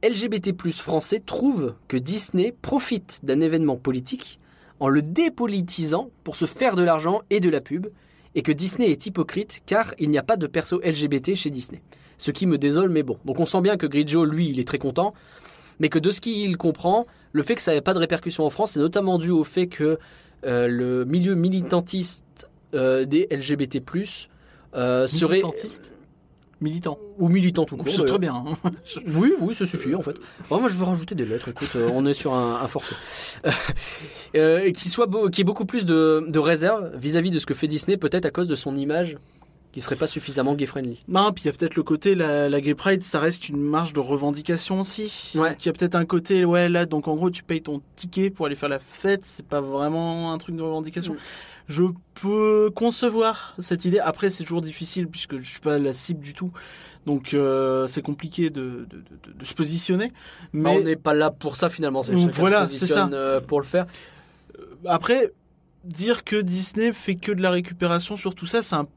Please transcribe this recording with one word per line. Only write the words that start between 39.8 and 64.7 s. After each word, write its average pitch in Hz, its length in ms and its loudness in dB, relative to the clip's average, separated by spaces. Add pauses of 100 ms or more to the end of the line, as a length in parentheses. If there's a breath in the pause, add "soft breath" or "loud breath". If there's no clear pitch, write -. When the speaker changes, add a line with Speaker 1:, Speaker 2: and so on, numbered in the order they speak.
Speaker 1:
serait - 160 -2
pas 160 100 0
suffisamment 143 480 -2
gay-friendly. 131 540 -6
Speaker 2:
Non, 196 240 2
puis - 120 -10
il - 20 2
y 147 40 2
a - 20 -6
peut-être - 240 -4
le 165 60 2
côté, 160 320 2
la, 147 340 2
la 143 120 2
Gay 143 140 0
Pride, 190 280 0
ça 160 180 -2
reste 165 280 -2
une 143 120 -4
marge 151 340 0
de 147 60 0
revendication 147 800 -2
aussi. 208 540 -6
Speaker 1:
Ouais. 160 160 4
Speaker 2:
Donc, - 140 -10
il - 20 2
y - 40 4
a - 20 -2
peut-être 175 220 0
un 170 100 4
côté, 180 400 2
ouais, 175 240 4
là, 175 160 2
donc 156 240 -2
en 156 80 0
gros, 180 140 2
tu 175 120 -12
payes 165 200 -4
ton 143 180 -6 (160)
ticket 190 340 -2
pour 170 160 -4
aller 143 80 -2
faire 143 140 -4
la 139 120 -2
fête, 196 440 -2
c'est - 220 -18
pas 143 160 -2
vraiment 165 680 -2
un 165 60 -6
truc 170 180 -10
de 160 60 -6
revendication. 160 520 -6
Speaker 1:
Mm. 147 40 -10 (500 loud breath)
Speaker 2:
Je 156 140 0 (380)
peux 214 540 4
concevoir 226 840 0
cette 180 260 -4
idée. 185 160 4
Après, 160 300 0
c'est 185 120 -8
toujours 170 200 -4
difficile 165 460 -6
puisque - 300 -10
je 127 120 -12
suis - 100 -16
pas 151 180 2
la 139 160 0
cible 151 260 -6
du 143 140 -16
tout. 180 160 -6 (560 loud breath)
Donc, 143 280 -2
euh, 135 520 2
c'est 139 160 -6
compliqué 160 480 -4
de, 127 400 -10
de, - 60 -20
de, - 360 -20
de, - 60 -20
de 123 60 -16
se - 100 -10
positionner. 175 540 -2 (460 loud breath)
Speaker 1:
Bah, 156 180 2
Speaker 2:
Mais 190 60 6
Speaker 1:
on 196 40 4
n'est 160 140 2
pas 156 180 0
là 156 160 4
pour 143 260 -6
ça, 170 140 2
finalement. 139 320 -2
C'est - 100 -2
Speaker 2:
Donc, 175 180 6
Speaker 1:
chacun 151 100 -4
Speaker 2:
voilà, 196 260 6
Speaker 1:
se 139 60 -4
Speaker 2:
c'est 139 80 -4
Speaker 1:
positionne, 180 300 2
Speaker 2:
ça. 139 60 -4
Speaker 1:
euh, 135 260 2
pour 143 180 0
le 139 60 -8
faire. 180 200 0 (720 loud breath)
Speaker 2:
Euh, - 40 -20 (240)